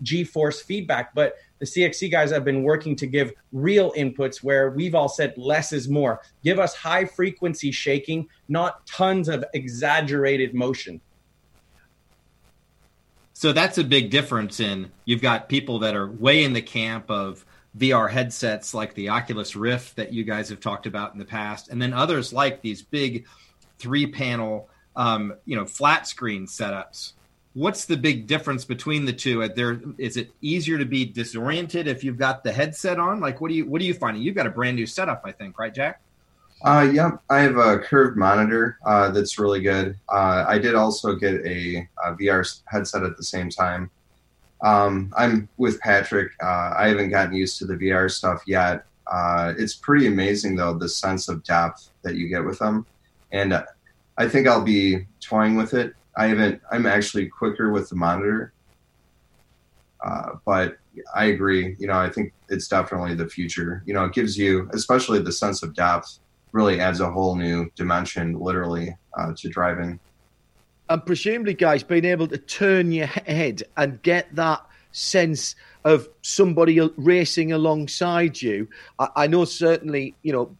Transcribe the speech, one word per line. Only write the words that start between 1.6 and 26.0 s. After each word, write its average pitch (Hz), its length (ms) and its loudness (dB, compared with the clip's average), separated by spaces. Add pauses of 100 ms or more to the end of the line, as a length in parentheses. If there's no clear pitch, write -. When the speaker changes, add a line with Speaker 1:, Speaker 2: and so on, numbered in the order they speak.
Speaker 1:
the 139 60 -6
C 180 180 2
X 165 140 0
C 190 100 -4
guys 156 220 2
have 143 140 0
been 135 180 2
working 156 340 0
to 143 100 -4
give 131 260 0 (180)
real 175 440 2
inputs 135 500 -4
where 135 260 4
we've 160 240 -2
all 143 140 4
said 139 280 -2
less 147 360 -2
is 135 160 -4
more. 139 340 0 (220)
Give 180 160 4
us 175 140 0
high 180 300 0
frequency 180 680 -4
shaking, 147 560 -2 (200)
not 170 380 -2
tons 190 420 0
of 139 160 -2 (100)
exaggerated 139 1000 0
motion. 123 460 -4 (2250)
Speaker 2:
So 156 200 0
that's 180 260 2
a 160 60 2
big 127 260 2
difference 117 500 -2
in, 98 300 -4 (140)
you've 120 180 0
got 131 260 0
people 127 320 -2
that 107 160 0
are 98 120 -4
way 131 360 4
in 135 80 0
the 113 100 -2
camp 113 480 -6
of 98 340 -6 (300)
V 131 180 2
R 113 140 4
headsets 117 640 -4
like 107 220 -6
the 101 140 -6
Oculus 110 480 -4
Rift 123 400 -4
that 113 160 -8
you 113 100 -6
guys 107 280 -6
have 101 100 -14
talked 101 260 -8
about 104 260 -8
in 101 60 -18
the 101 60 -14
past, 104 440 -10
and 123 140 -6
then 123 100 -4
others 135 400 -2
like 135 300 -2
these 107 200 -8
big 131 440 -4 (540)
three 143 260 -2
panel, 117 600 -6 (260)
um, 110 400 0 (100)
you - 120 -6
know, 98 100 -4
flat 147 400 0